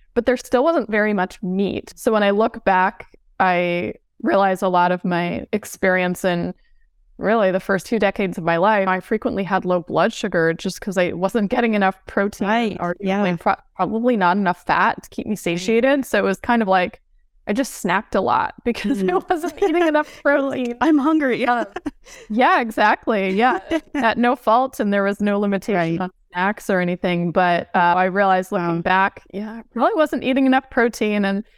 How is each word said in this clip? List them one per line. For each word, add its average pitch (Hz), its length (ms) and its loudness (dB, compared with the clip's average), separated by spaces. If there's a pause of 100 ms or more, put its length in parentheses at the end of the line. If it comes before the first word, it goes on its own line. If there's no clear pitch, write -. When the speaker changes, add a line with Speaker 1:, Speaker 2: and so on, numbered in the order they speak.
(140)
Speaker 1:
But 233 120 -2
there 254 100 2
still 247 280 0
wasn't 330 260 0
very 214 240 0
much 185 280 -4
meat. 185 540 -4
So - 160 -2
when 214 100 2
I 202 80 4
look 220 360 0
back, 190 400 0 (340)
I 175 540 0 (280)
realize 196 400 2
a 190 60 0
lot 180 240 2
of 180 140 -4
my 175 480 -2
experience 185 720 -2
in 175 260 -2 (680)
really 202 340 0
the 185 80 -2
first 190 260 -4
two 226 120 -2
decades 196 400 -2
of 175 40 -8
my 165 140 0
life, 196 320 2
I 185 100 0
frequently 196 460 -4
had 185 200 -2
low 180 160 0
blood 170 320 0
sugar 170 420 0
just - 260 -8
'cause 190 180 -8
I 180 140 2
wasn't 190 380 -2
getting 240 240 0
enough 196 220 0 (100)
protein 202 420 -2
Speaker 2:
Right. 220 320 0
Speaker 1:
or 175 200 -4
Speaker 2:
Yeah. 190 380 0
Speaker 1:
pro-, 196 160 0 (220)
probably 226 400 0
not 185 200 2
enough 185 280 -2
fat 175 400 0
to - 60 -20
keep - 160 -10
me 214 60 -4
Speaker 2:
Right. 202 60 -6
Speaker 1:
satiated. 226 680 0
So - 140 0
it 190 40 2
was 196 180 0
kind 240 220 0
of 196 60 -2
like, 185 320 0 (460)
I 214 60 -2
just - 320 -4
snacked 190 320 -2
a 196 40 0
lot - 380 0
<laughs> - 60 -14
because 214 400 -2
Speaker 2:
Mm. 370 60 2
Speaker 1:
I 359 240 0
wasn't 330 280 -6
eating 349 240 2
enough 302 220 2 (120)
Speaker 2:
<laughs> - 40 -4
You're 285 180 2
like, 269 80 -2 (140)
Speaker 1:
protein. 240 160 -6
Speaker 2:
"I'm 311 180 4
hungry." 269 480 2
Speaker 1:
Uh, 240 200 0 (640)
yeah, 269 320 2
exactly. 220 680 0
Yeah. 233 300 2 (100)
Speaker 2:
<laughs> - 240 -4
Speaker 1:
At 254 240 0
no 240 160 2
fault. 254 460 0
And 208 120 -2
there 202 120 2
was 196 160 -2
no 208 180 0
limitation 202 380 -2 (220)
Speaker 2:
Right. - 20 -4
Speaker 1:
on 185 100 -6 (220)
snacks 190 380 -4
or 185 100 2
anything. 175 500 -2
But, 175 440 2
uh, 202 40 2 (180)
I 185 80 2
realized 190 480 0
looking 175 240 -2
Speaker 2:
Wow. 170 60 -4
Speaker 1:
back, 190 400 0 (100)
yeah, 208 200 -10
I 226 100 -16 (100)
probably 294 220 0
wasn't 302 300 0
eating 269 220 2
enough 262 240 2
protein. 214 540 0
And 196 200 -2 (140)